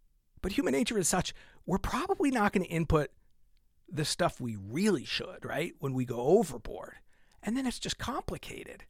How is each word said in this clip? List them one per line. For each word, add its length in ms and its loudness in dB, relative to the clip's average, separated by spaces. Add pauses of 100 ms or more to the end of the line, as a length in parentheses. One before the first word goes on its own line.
(400)
But 120 -4
human 200 2
nature 260 2
is 80 2
such, 260 2 (320)
we're 140 0
probably 520 0
not 220 4
gonna 120 2
input 460 2 (840)
the 120 -2
stuff 340 0
we 160 -4
really 480 2
should, 400 -6
right, 340 -4
when 140 -4
we 140 0
go 120 -4
overboard. 760 2 (480)
And 140 0
then 100 0
it's 120 -2
just 200 -6
complicated. 920 -8